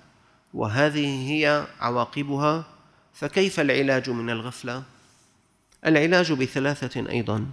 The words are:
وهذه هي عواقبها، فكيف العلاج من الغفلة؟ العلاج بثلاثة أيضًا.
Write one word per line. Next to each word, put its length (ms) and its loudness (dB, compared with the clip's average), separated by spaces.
وهذه 800 0
هي 360 2
عواقبها، 840 0
فكيف 460 0
العلاج 500 2
من 200 -4
الغفلة؟ 540 -8
العلاج 480 4
بثلاثة 760 -2
أيضًا. 440 -2